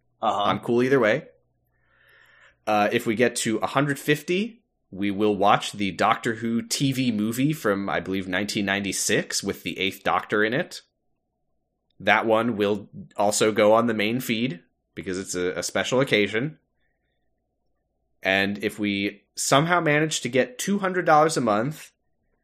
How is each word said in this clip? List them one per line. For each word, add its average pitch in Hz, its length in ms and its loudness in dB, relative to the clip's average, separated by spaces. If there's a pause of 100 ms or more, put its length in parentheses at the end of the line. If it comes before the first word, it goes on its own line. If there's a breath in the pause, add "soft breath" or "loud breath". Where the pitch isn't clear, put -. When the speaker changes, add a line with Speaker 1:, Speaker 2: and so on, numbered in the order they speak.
(220)
Speaker 1:
Uh-huh. 101 220 0
Speaker 2:
I'm 98 160 2
cool 120 240 0
either 131 160 4
way. 117 260 2 (1400 soft breath)
Uh, 104 240 2
if 117 160 0
we 113 80 0
get 117 220 2
to 110 200 -2
a 95 100 -2
hundred 139 300 0
fifty, 185 640 -2 (300)
we 101 180 -2
will 104 260 2
watch 101 360 2
the 101 200 -4
Doctor 107 440 0
Who 113 260 -4
T 135 300 -2
V 127 200 0
movie 113 420 0
from, 101 360 -2
I 82 120 -2
believe, 95 260 -6
nineteen 101 380 -2
ninety-six 101 760 -2
with 98 220 -6
the 87 160 -6
Eighth 95 240 -4
Doctor 95 400 0
in 110 100 0
it. 170 280 -6 (1200)
That 101 280 4
one 113 300 2
will 104 320 0 (280)
also 107 340 2
go 107 220 6
on 117 140 4
the 113 80 -2
main 107 240 -2
feed 127 420 -4 (320)
because 92 240 -6
it's 95 160 -8
a, 90 240 -2
a 87 60 -6
special 123 380 0
occasion. 110 580 0 (1600)
And 98 400 0
if 104 140 -6
we 101 460 -4 (120)
somehow 165 440 2
manage 151 420 0
to 131 80 -6
get 123 300 -2
two 196 200 -2
hundred 185 260 -2
dollars 156 320 6
a 143 40 0
month, 117 500 -2 (520)